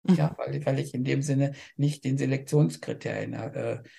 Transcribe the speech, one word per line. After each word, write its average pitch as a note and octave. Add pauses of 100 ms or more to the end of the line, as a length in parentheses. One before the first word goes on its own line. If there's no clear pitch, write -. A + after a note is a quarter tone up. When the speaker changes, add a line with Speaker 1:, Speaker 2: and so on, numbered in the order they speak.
Speaker 1:
Mhm. F#3
Speaker 2:
Ja, -
weil, C#3
weil C3+
ich C#3
in B2+
dem C#3
Sinne C#3+ (240)
nicht D3
den C3+
Selektionskriterien, C3
äh, A#2 (200)